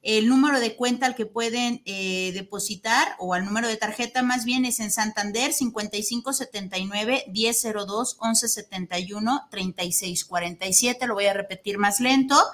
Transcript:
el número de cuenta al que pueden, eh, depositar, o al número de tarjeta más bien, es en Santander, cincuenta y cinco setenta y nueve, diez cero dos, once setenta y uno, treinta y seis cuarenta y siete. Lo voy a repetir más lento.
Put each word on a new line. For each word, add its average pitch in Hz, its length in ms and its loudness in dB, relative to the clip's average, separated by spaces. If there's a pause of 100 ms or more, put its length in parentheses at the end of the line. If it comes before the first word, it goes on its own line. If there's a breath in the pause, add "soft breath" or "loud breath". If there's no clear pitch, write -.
el 214 260 4
número 269 320 6
de 226 160 -2
cuenta 247 300 0
al 247 100 0
que 214 100 -2
pueden, 233 580 -2
eh, 185 480 -2
depositar, 208 880 -2
o 180 160 -2
al 180 100 0
número 220 220 0
de 220 100 0
tarjeta 233 460 -2
más 247 220 0
bien, 254 200 2
es 240 140 -2
en 214 140 -2
Santander, 214 600 0
cincuenta 214 440 -2
y 208 80 -2
cinco 240 280 -4
setenta 196 460 -6
y 190 60 -2
nueve, 214 420 0
diez 220 340 0
cero 214 260 -2
dos, 220 340 -2
once 226 260 2
setenta 185 540 -4
y 185 120 -8
uno, 226 380 -2
treinta 185 320 -4
y 180 80 -2
seis 175 340 -2
cuarenta 175 400 -4
y 190 100 0
siete. 247 340 2
Lo 220 60 -2
voy 202 120 2
a 202 60 4
repetir 196 460 -6
más 202 200 2
lento. 262 380 4 (180 loud breath)